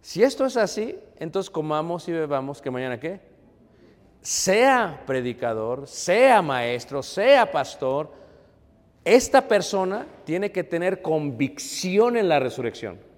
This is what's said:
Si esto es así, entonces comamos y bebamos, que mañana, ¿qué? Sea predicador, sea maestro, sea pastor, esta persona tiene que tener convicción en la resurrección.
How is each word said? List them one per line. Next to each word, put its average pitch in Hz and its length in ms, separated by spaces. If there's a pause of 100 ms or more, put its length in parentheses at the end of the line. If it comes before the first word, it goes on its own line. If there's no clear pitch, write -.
Si - 240
esto 269 200
es 262 120
así, 214 420 (220)
entonces 175 280
comamos 160 600
y 170 40
bebamos, 143 480
que 131 120
mañana, 127 260
¿qué? 170 220 (1000)
Sea 220 880
predicador, 123 800
sea 220 560
maestro, 127 640
sea 233 480
pastor, 139 580 (920)
esta 254 420
persona 202 600 (180)
tiene 190 260
que 185 140
tener 180 380
convicción 160 1120
en 202 120
la 151 120
resurrección. 117 580 (200)